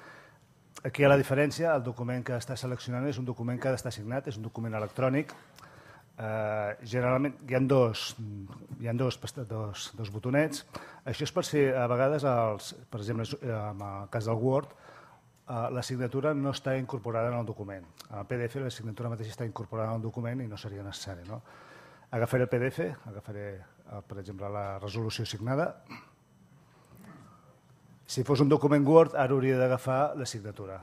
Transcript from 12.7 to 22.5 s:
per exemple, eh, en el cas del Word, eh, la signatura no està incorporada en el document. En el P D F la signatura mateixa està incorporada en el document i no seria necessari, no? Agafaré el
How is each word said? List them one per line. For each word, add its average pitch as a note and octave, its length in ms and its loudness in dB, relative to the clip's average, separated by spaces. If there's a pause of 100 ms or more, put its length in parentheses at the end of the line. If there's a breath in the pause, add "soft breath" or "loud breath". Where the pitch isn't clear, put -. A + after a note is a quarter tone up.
per A2 100 -6
exemple, A2 260 -2 (120)
eh, A#2+ 160 -4
en G#2 320 -6
el G2 240 -10
cas A2+ 160 -2
del A2+ 160 2
Word, C3 320 2
eh, - 960 -10
la B2 160 -2
signatura C3 480 0
no C#3 160 0
està C3 280 -2
incorporada A#2+ 520 -2
en A#2+ 80 0
el A2+ 80 -2
document. G2 400 -8 (240)
En G#2 80 -10
el G2 80 -8
P B2+ 160 -2
D A#2 80 -2
F C3+ 80 -8
la C3 160 -4
signatura A2+ 400 -6
mateixa G#2+ 220 -8
està A#2+ 100 -6
incorporada A2 480 -4
en A2+ 80 -2
el A2 80 -4
document B2 320 -4
i A2 80 -8
no G2+ 80 -10
seria G2+ 240 -10
necessari, F#2+ 480 -10
no? A#2 120 -10 (680 loud breath)
Agafaré B2 380 2
el - 20 -16